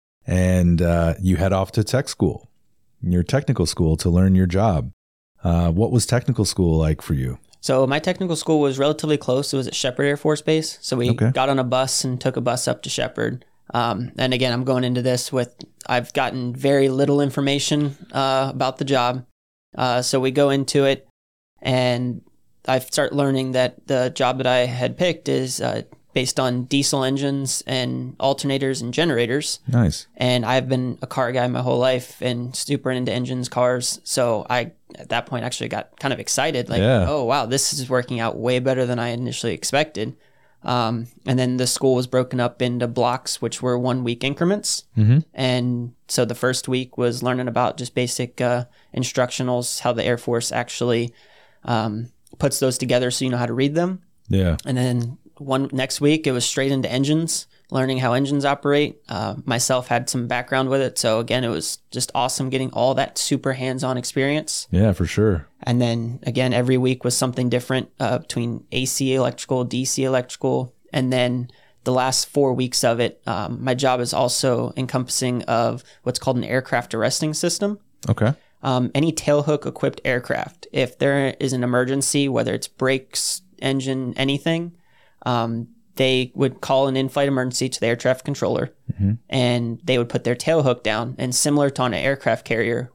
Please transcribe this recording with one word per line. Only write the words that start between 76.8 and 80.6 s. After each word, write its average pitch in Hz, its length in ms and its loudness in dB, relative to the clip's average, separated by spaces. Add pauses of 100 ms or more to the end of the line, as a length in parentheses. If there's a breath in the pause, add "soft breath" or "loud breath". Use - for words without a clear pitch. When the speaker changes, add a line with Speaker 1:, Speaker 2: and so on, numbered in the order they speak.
Speaker 2:
arresting 127 400 0
system. 202 440 -2 (300)
Speaker 1:
Okay. 113 260 2 (280 soft breath)
Speaker 2:
Um, 127 300 0
any 151 200 2
tailhook 147 540 0
equipped - 380 -4
aircraft, - 680 -4